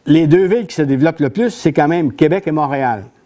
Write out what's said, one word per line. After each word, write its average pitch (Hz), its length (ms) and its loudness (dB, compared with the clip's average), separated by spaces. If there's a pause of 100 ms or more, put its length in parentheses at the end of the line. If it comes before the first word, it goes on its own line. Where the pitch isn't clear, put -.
les 156 220 4
deux 180 200 4
villes 233 200 -2
qui - 80 -14
se 160 60 -2
développent 147 400 0
le 139 80 0
plus, 226 220 -2
c'est - 200 -2
quand 147 160 2
même 165 240 0
Québec 165 360 0
et 156 40 -4
Montréal. 135 540 -4 (200)